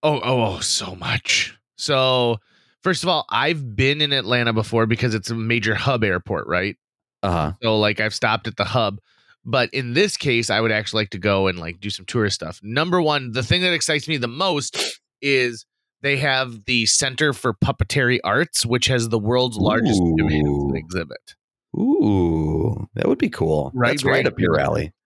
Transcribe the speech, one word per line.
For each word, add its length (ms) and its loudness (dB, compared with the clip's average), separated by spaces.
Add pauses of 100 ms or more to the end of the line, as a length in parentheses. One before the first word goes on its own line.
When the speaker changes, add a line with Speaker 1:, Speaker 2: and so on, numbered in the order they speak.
Speaker 1:
Oh, 200 2
oh, 200 2 (120)
oh, 40 -10
so 360 -4
much. 640 -4 (200)
So, 600 2 (460)
first 200 0
of 60 -2
all, 200 0
I've 460 -2
been 260 2
in 120 0
Atlanta 400 0
before 320 2
because 300 0
it's 140 -4
a 60 -4
major 400 0
hub 280 0
airport, 440 -2
right? 280 0 (480)
Speaker 2:
Uh-huh. 380 0
Speaker 1:
So, 180 2
like, 200 2
I've 140 -2
stopped 340 -2
at 100 -10
the 80 0
hub. 340 -2 (480)
But 260 0
in 200 -4
this 240 2
case, 320 0
I 120 2
would 100 2
actually 300 -2
like 100 -4
to 80 -10
go 280 2
and, 120 -2
like, 200 -10
do 120 -8
some 140 -10
tourist 300 0
stuff. 280 -10
Number 380 -2
one, 320 -2
the 100 -2
thing 180 0
that 120 0
excites 340 -2
me 100 -2
the 100 -2
most 520 -4 (420)
is 440 0 (360)
they 160 0
have 480 -2
the 220 2
Center 460 0
for 200 -2
Puppeteering 680 0
Arts, 420 0
which 220 2
has 220 0
the 100 2
world's 380 2
largest 440 2
Speaker 2:
Ooh. 160 4
Speaker 1:
Jim 120 2
Henson 460 0
exhibit. 600 -8 (420)
Speaker 2:
Ooh, 1160 2
that 120 0
would 100 2
be 120 0
cool. 460 0
Speaker 1:
Right, 140 2
Speaker 2:
That's 140 -2
Speaker 1:
very 140 2
Speaker 2:
right 100 2
up 120 -4
your 160 2
Speaker 1:
excited. 120 2
Speaker 2:
alley. 260 -2 (120)